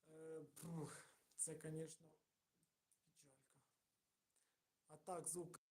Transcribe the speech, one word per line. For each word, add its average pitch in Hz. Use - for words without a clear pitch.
Е, 160
пух, 147
це, 160
конечно, 160
печалька. -
А 151
так, 175
звук. 170